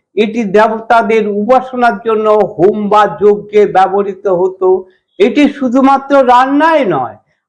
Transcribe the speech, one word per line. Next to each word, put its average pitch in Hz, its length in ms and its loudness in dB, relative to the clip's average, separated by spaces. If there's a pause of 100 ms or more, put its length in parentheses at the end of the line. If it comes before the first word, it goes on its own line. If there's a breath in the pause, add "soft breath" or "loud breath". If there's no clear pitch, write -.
(140 soft breath)
এটি 220 300 -2
দেবতাদের 214 840 0
উপাসনার 240 680 -2 (100)
জন্য 214 220 -2
হোম 208 600 0
বা 208 180 2 (140)
যজ্ঞে 208 460 2
ব্যবহৃত 190 600 -2
হতো। 185 580 0 (340 soft breath)
এটি 277 300 2
শুধুমাত্র 269 640 0 (140)
রান্নায় 277 580 2
নয়, 131 320 -4 (320)